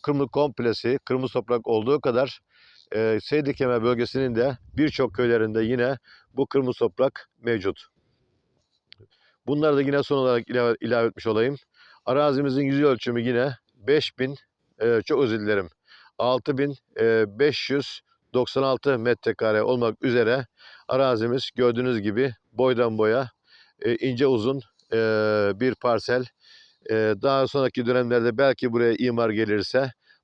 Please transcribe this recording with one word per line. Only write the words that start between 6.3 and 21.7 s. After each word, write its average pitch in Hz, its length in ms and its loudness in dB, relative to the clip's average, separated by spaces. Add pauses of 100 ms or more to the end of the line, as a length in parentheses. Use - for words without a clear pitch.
bu 135 120 0
kırmızı 127 320 -2
toprak 123 600 -2
mevcut. 104 480 -4 (1600)
Bunları 147 300 2
da 139 60 2
yine 143 200 0
son 139 160 0
olarak 123 300 0
ilave, 120 320 2
ilave 117 260 0
etmiş - 200 -4
olayım. 113 300 0 (500)
Arazimizin 139 560 0
yüz 139 200 0
ölçümü 123 380 2
yine 123 360 0 (180)
beş 139 440 -2
bin, 131 180 -4 (460)
e, 117 220 2
çok 143 180 0
özür 113 180 0
dilerim, 104 280 -2 (500)
altı 127 400 -2
bin, 143 160 -2 (260)
e, 110 380 2
beş 143 320 0
yüz 139 300 -4 (340)
doksan 127 280 0
altı 135 360 0
metrekare 110 640 0
olmak 120 420 -2
üzere 123 420 2 (420)
arazimiz 123 680 0
gördüğünüz 123 440 0